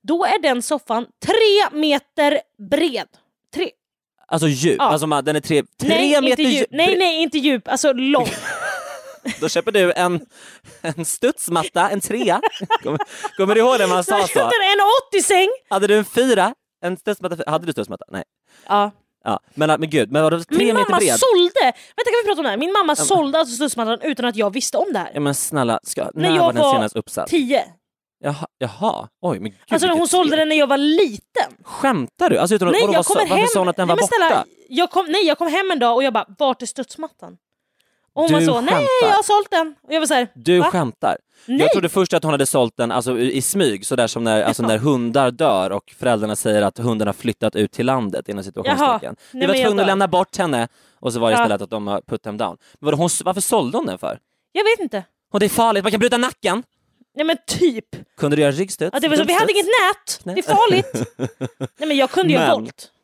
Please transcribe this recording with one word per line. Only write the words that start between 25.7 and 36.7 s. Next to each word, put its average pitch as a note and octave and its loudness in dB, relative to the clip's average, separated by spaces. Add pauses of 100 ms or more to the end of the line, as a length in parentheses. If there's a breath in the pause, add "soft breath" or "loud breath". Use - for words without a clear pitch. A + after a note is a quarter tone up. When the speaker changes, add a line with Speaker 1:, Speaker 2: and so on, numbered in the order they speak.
Speaker 2:
ska, - -8
Speaker 1:
När F4 0
Speaker 2:
när E4 2
Speaker 1:
jag F4 4
Speaker 2:
var E4+ 2
den C4 0
Speaker 1:
var C4+ 4
Speaker 2:
senast G#3+ -2
uppsatt? - -8
Speaker 1:
tio. C4+ 0 (560)
Speaker 2:
Jaha, D3 -6 (120)
jaha. A#2+ -6 (120)
Oj, D3 -4
men G#2+ -10
gud, - -20 (100)
Speaker 1:
Alltså, E4 2
när F4+ 2
Speaker 2:
vilket D#4 2
Speaker 1:
hon E4+ 0
sålde F4 2
Speaker 2:
svek. D#4 0
Speaker 1:
den D#4 0
när D#4 2
jag D4 4
var C#4 0
liten. D4+ 0 (120)
Speaker 2:
Skämtar B3+ -2
du? - 4
Alltså, F3+ 2
utan F#3 2
att, - 2
Speaker 1:
Nej, G4 2
Speaker 2:
vadå, G#4 2
Speaker 1:
jag - 4
Speaker 2:
vad - 0
sa, F#4 -2
Speaker 1:
kommer G4 2
Speaker 2:
varför C#4+ 2
Speaker 1:
hem. A#4 2
Speaker 2:
sa A4+ 0
hon F3+ 2
att E3+ -2
den F#3 0
Speaker 1:
Nej, - 4
Speaker 2:
var A#4 2
Speaker 1:
men G4+ 2
snälla, F#4+ 2
Speaker 2:
borta? - 2 (240)
Speaker 1:
jag E4 -2
kom, F#4 0
nej, F#4 0
jag D4+ 0
kom E4+ -2
hem F#4 0
en E4+ 0
dag A#3 2
och C4 2
jag C4+ 0
bara, A3 -2 (120)
"Vart C4 0
är B3 -10
studsmattan?" A#3+ -14 (800)